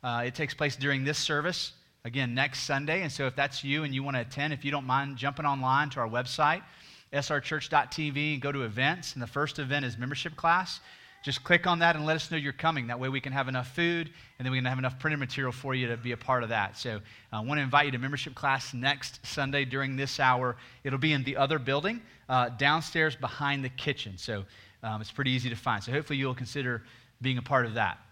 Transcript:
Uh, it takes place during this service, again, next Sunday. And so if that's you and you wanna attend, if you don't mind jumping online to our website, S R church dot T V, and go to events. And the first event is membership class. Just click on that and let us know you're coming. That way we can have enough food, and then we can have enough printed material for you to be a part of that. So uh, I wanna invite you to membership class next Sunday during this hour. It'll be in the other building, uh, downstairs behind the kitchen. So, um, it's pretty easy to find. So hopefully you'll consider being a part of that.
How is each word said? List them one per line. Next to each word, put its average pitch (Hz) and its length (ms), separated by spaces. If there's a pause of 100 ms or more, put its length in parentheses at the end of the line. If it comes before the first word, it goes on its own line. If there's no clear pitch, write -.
Uh, 120 240
it 127 80
takes 151 200
place 143 200
during 135 300
this 147 140
service, 156 560 (280)
again, 123 300
next 131 280
Sunday. 151 420
And 151 100
so 139 140
if 127 100
that's 139 260
you 143 220
and 135 100
you 135 80
wanna 135 200
attend, 143 320
if 135 100
you 143 60
don't 143 160
mind 135 320
jumping 139 260
online 139 460
to 131 100
our 117 80
website, 143 540 (500)
S 143 180
R 143 120
church - 260
dot 147 240
T 156 160
V, 147 240
and 139 80
go 139 100
to 139 120
events. 131 500
And 127 100
the 117 40
first 143 320
event 143 260
is 107 140
membership 139 360
class. 175 460 (420)
Just - 220
click 175 220
on 170 140
that 170 160
and 151 100
let 160 100
us - 140
know 165 80
you're 143 160
coming. 156 320
That 120 120
way 131 120
we 135 100
can 131 140
have 135 140
enough 127 260
food, 170 360 (280)
and 123 80
then 127 40
we 131 60
can 127 80
have 127 140
enough 131 200
printed 156 220
material 131 320
for 131 220
you 127 140
to 117 100
be 120 140
a 117 40
part 127 260
of 110 60
that. 104 300
So 107 240 (320)
uh, - 20
I 107 40
wanna 143 200
invite 139 240
you 139 80
to 123 60
membership 135 360
class 135 380
next 131 540
Sunday 139 400
during 135 300
this 139 220
hour. 127 380 (280)
It'll 135 140
be 151 140
in 139 100
the 135 140
other 139 220
building, 151 420 (300)
uh, 123 180
downstairs 147 640
behind 139 480
the 127 60
kitchen. 127 480
So, 98 300 (360)
um, 107 200
it's - 100
pretty 131 200
easy 127 180
to 117 60
find. 104 280
So 120 80
hopefully 147 260
you'll 135 160
consider 127 520 (340)
being 127 160
a 120 60
part 127 240
of 107 80
that. 107 240 (140)